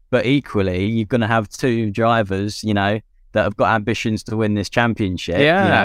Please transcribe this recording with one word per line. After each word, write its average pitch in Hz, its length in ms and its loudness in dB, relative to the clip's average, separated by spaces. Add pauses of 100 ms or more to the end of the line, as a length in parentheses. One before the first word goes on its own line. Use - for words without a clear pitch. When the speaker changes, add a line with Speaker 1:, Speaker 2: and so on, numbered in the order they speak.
(100)
Speaker 1:
But - 160 0
equally, 98 580 0
you're 110 220 -2
gonna 113 200 0
have 113 220 0
two 117 420 -2
drivers, 104 720 0
you 107 120 0
know, 101 260 0 (320)
that 107 120 2
have 101 120 -4
got 101 180 2
ambitions 110 500 -2
to 110 120 -6
win 110 160 0
this 101 160 -2
championship, 98 680 0
Speaker 2:
Yeah. 165 260 4
Speaker 1:
you 180 60 2 (140)